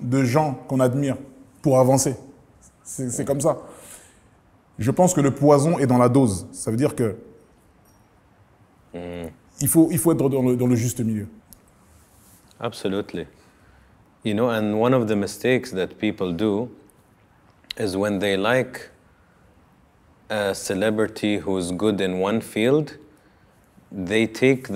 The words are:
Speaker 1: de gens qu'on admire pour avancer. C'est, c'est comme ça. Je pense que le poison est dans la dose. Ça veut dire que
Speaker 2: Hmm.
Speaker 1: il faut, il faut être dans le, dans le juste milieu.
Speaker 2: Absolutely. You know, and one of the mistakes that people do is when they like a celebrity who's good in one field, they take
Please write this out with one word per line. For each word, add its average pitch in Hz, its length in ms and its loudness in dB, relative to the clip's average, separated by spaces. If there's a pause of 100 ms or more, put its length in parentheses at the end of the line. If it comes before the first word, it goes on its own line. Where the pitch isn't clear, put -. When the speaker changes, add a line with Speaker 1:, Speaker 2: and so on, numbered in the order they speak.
Speaker 1:
de 131 240 0
gens 139 300 0 (120)
qu'on 131 140 -2
admire 131 360 0 (460)
pour 131 160 4
avancer. 131 380 4 (680)
C'est, - 260 -10
c'est 120 160 -6
comme 139 160 -2
ça. 147 180 0 (1200)
Je 107 100 0
pense 180 240 2
que 147 60 2
le 139 120 4
poison 147 460 6
est 139 80 2
dans 123 100 4
la 123 120 6
dose. 123 440 2
Ça - 180 -8
veut 113 60 -2
dire 143 180 0
que 110 220 -2 (1800)
Speaker 2:
Hmm. 87 340 -10 (320)
Speaker 1:
il 139 80 0
faut, 160 220 6
il 170 80 0
faut 165 140 2
être 135 160 2
dans 131 140 -2
le, 127 140 2
dans 123 100 0
le 123 80 4
juste 113 260 -2
milieu. 110 260 -4 (1300)
Speaker 2:
Absolutely. 101 680 -6 (1000)
You 107 80 0
know, 117 160 0
and 107 300 0
one 120 120 4
of 123 140 2
the 107 80 0
mistakes 113 560 0
that 92 300 -6
people 101 320 -2
do 107 360 -2 (1080)
is 95 200 -4
when 101 220 0
they 98 180 0
like 120 540 -2 (1400)
a 104 240 -2
celebrity 107 840 -2
who's 90 320 -4
good 98 300 0
in 92 180 -2
one 98 220 0
field, 135 560 0 (960)
they 98 340 0
take 131 500 0